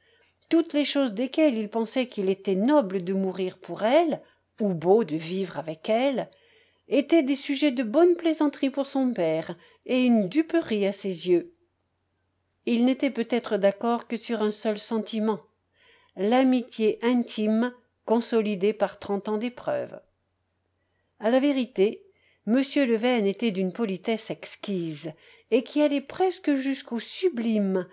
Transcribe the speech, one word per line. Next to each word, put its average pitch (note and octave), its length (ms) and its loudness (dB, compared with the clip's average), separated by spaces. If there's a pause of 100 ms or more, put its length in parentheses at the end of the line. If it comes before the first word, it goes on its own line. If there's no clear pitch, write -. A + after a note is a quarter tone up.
(500)
toutes E4 220 2
les D4 120 2
choses C4+ 280 0
desquelles C4 440 2
il G#3 120 -4
pensait A3+ 380 -2
qu'il G3 240 -2
était F#3+ 240 -2
noble G3 500 2
de F#3+ 80 -4
mourir F#3 460 -4
pour - 240 -10
elle, C#4 400 2 (380)
ou G3+ 140 0
beau F#3 300 4
de D#3+ 120 -4
vivre F3 420 -6
avec D#3+ 300 -10
elle, A#3+ 420 0 (580)
étaient C#4+ 340 4
des C4 140 0
sujets C#4+ 360 0
de B3+ 100 -2
bonne E4 340 4
plaisanterie D#4 540 0
pour C#4 160 -4
son C4 260 -2
père D#3+ 440 -2 (280)
et B3+ 180 0
une A3+ 260 4
duperie C#4+ 580 0
à G3+ 60 0
ses F3+ 360 -6
yeux. F3 260 2 (1120)
Il A#3+ 180 2
n'était C4 260 2
peut-être A3+ 460 -2
d'accord G#3+ 500 0
que A#3 100 -6
sur G#3+ 260 -4
un G#3+ 80 0
seul G#3 280 -4
sentiment, G#3+ 640 -4 (760)
l'amitié A#3 840 2
intime A#3 720 0 (320)
consolidée G#3+ 680 0
par G#3 260 -2
trente G3+ 300 -6
ans G#3+ 100 -2
d'épreuves. C#3 640 -6 (1200)
À G#3+ 100 2
la B3+ 100 4
vérité, B3+ 640 0 (420)
monsieur C4+ 400 2
Leven A#3 400 2
était G#3 240 0
d'une F#3 220 -2
politesse G#3+ 580 -4
exquise D#3+ 840 -8 (380)
et B3+ 120 4
qui D4 200 -2
allait C#4+ 180 2
presque F4 540 -2
jusqu'au C4 460 -4
sublime G#3+ 920 -2